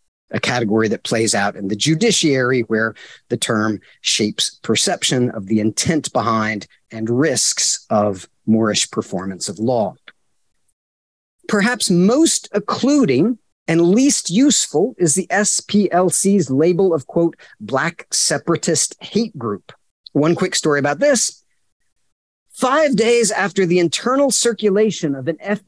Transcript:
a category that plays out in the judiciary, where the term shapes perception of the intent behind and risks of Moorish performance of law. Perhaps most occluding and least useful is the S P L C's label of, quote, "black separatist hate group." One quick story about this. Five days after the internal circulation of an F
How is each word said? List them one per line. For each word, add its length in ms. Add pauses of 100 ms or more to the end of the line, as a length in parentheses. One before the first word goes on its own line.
(300)
a 100
category 480
that 160
plays 300
out 220
in 120
the 80
judiciary, 840
where 320 (360)
the 80
term 420 (220)
shapes 600
perception 680
of 160
the 140
intent 520
behind 540 (240)
and 180
risks 800
of 400 (160)
Moorish 460
performance 580
of 100
law. 360 (1500)
Perhaps 420
most 640
occluding 840 (280)
and 140
least 500
useful 680
is 160
the 160
S 300
P 320
L 180
C's 400
label 420
of, 140
quote, 300 (240)
"black 500
separatist 920
hate 360
group." 340 (400)
One 220
quick 200
story 240
about 220
this. 420 (1080)
Five 440
days 380
after 340
the 140
internal 500
circulation 840
of 100
an 140
F 280